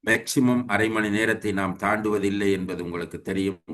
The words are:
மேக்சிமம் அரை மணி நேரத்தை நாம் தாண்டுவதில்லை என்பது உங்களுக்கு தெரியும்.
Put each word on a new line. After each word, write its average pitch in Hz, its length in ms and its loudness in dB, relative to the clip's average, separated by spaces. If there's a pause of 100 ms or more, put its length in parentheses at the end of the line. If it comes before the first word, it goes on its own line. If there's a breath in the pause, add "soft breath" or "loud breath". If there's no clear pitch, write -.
மேக்சிமம் 123 600 2
அரை 110 240 2
மணி 107 200 0
நேரத்தை 107 420 0
நாம் 95 240 -2
தாண்டுவதில்லை 101 760 2
என்பது 90 320 -2
உங்களுக்கு 85 380 -8
தெரியும். 95 400 -2 (120)